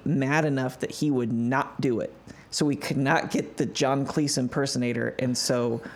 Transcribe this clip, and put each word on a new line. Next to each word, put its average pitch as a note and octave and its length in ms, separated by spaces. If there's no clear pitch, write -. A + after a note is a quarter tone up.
mad C#3+ 400
enough C3+ 360
that - 100
he - 180
would B2 240
not A#2+ 480
do A#2+ 180
it. - 140
So - 140
we C#3+ 100
could D3 220
not C#3+ 340
get - 260
the C#3+ 80
John C#3 400
Cleese C#3+ 320
impersonator, B2 800
and B2+ 180
so A#2+ 460